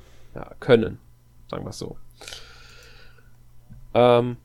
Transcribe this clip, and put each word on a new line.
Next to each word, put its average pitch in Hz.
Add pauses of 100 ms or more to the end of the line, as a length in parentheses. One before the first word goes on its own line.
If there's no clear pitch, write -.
(340)
Ja, - (100)
können. 117 (540)
Sagen 50
wir's 95
so. - (2000)
Ähm, 120